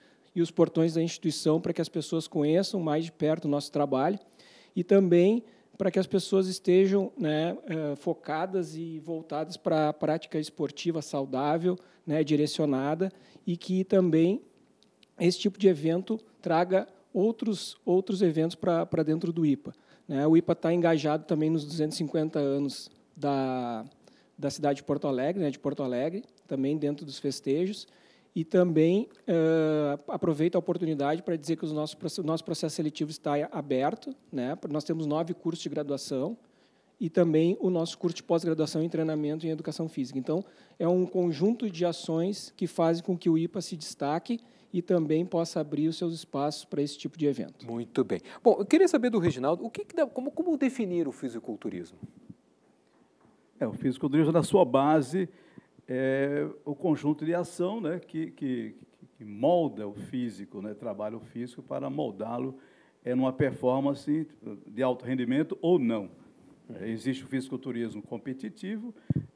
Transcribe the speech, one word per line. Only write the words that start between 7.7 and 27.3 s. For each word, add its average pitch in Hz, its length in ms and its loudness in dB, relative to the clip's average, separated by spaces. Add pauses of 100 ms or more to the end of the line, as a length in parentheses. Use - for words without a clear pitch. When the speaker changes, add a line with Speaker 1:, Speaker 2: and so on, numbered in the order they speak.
Speaker 1:
focadas 160 800 -4
e 160 240 -10
voltadas 160 580 -8
para 156 320 2
a 151 40 -2
prática 156 460 -2
esportiva 156 640 -4
saudável, 147 720 0 (300)
né, 156 180 2
direcionada, 147 880 2 (340)
e 170 120 -2
que 185 260 -2
também 185 560 4 (800)
esse 175 200 4
tipo 196 180 0
de 196 100 4
evento 175 520 2 (200)
traga 180 480 2 (240)
outros, 220 720 0
outros 190 380 2
eventos 160 340 2
pra, 170 300 0
pra 165 160 0
dentro 160 320 0
do 165 100 0
ipa, 139 300 0 (340)
né? 143 200 0
O 160 100 8
ipa 170 160 2
tá 165 180 0
engajado 156 540 2
também 156 240 0
nos 160 160 0
duzentos 151 300 -2
e - 20 -10
cinquenta 156 400 -2
anos 139 540 -2 (260)
da, 131 640 -4 (540)
da 139 140 -4
cidade 143 260 0
de - 60 -16
Porto 143 240 -2
Alegre, 143 340 0
né, 151 80 0
de 135 80 -6
Porto 143 240 -6
Alegre, 139 420 -4 (240)
também 139 300 -2
dentro 147 260 -2
dos 139 140 -14
festejos. 151 720 -4 (480)